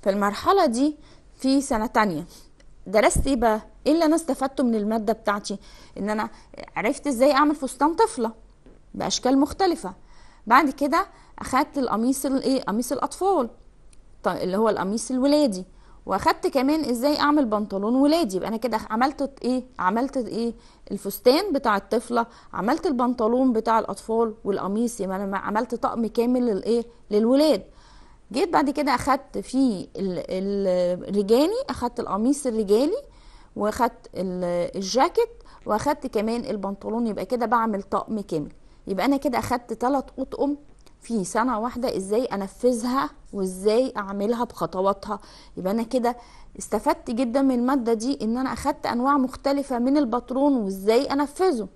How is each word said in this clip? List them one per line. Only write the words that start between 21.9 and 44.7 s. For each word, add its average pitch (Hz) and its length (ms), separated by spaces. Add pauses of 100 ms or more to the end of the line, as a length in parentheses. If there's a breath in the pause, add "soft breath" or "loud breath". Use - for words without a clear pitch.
عملت 247 320
البنطلون 247 680
بتاع 220 260
الاطفال 220 540 (100)
والقميص، 202 580
يبقى 190 220
انا 196 140
عملت 226 380
طقم 233 320
كامل 247 380
للايه؟ 226 400 (260 loud breath)
للولاد. 240 520 (680 soft breath)
جيت 302 180
بعد 302 200
كده 277 260
اخدت 277 420
في 226 580
ال-، 185 240 (100)
ال-، 185 800
الرجالي، 254 600
اخدت 247 300
القميص 226 460
الرجالي 233 560 (540 soft breath)
واخدت 214 600
ال-، 180 600
الجاكيت 269 540 (360 loud breath)
واخدت 277 420
كمان 226 380
البنطلون، 208 600
يبقى 190 180
كده 240 200
بعمل 226 380
طقم 214 360
كامل. - 320 (360 soft breath)
يبقى 190 180
انا 277 120
كده 262 220
اخدت 247 340
تلات 269 320 (140)
اطقم 277 360 (460)
في 220 220
سنة 220 360
واحدة، 240 380
ازاي 208 280
انفذها 247 840 (240)
وازاي 202 640
اعملها 208 460
بخطواتها. 196 760 (380 loud breath)